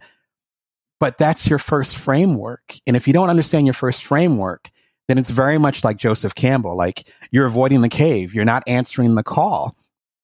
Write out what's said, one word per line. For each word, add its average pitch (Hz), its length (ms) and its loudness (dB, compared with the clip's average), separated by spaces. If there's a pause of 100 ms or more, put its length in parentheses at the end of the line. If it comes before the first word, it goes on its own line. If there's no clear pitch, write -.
(1000)
but 139 180 0
that's 156 300 0
your 147 120 2
first - 380 -4
framework. 135 800 -2 (120)
And 120 80 2
if 123 120 0
you 139 60 4
don't 180 160 2
understand 160 360 2
your 131 80 2
first - 300 -4
framework, 135 640 -2 (380)
then 131 100 2
it's 131 120 0
very 135 280 2
much 147 260 0
like 110 140 -2
Joseph 107 380 -2
Campbell, 123 400 0
like, 92 360 -4 (200)
you're 131 140 4
avoiding 127 360 2
the 117 80 2
cave. 110 440 0
You're 107 120 0
not 117 220 0
answering 123 480 0
the 110 80 -2
call. 156 520 -4 (480)